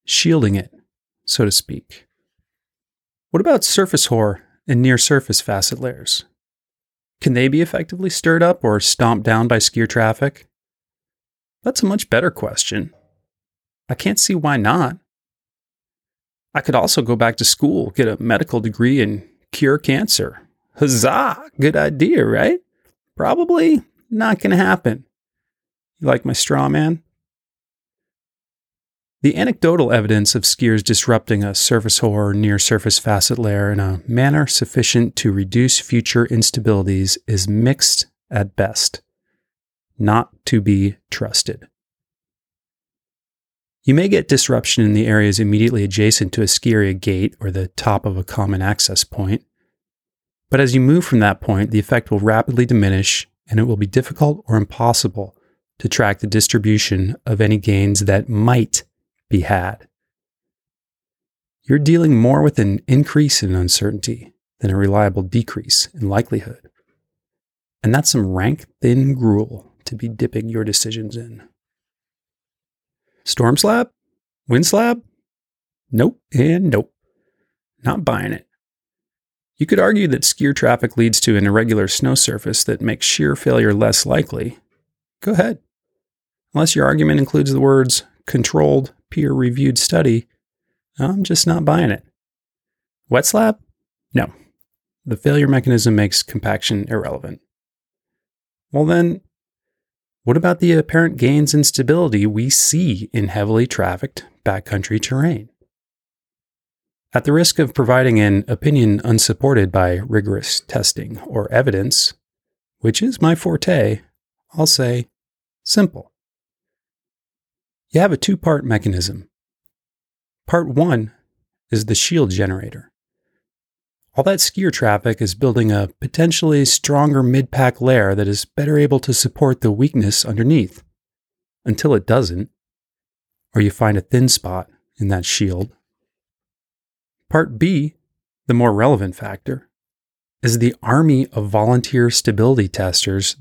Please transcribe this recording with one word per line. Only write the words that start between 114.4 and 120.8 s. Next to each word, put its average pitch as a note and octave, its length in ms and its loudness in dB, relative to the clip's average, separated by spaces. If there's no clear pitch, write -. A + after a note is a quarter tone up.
I'll D#3+ 120 -2
say, B2 440 0
simple. - 480 -2
You D#3+ 100 2
have G3 100 2
a - 60 0
two-part D#3+ 480 -2
mechanism. G2+ 640 -4
Part E3+ 220 0
one B2+ 420 0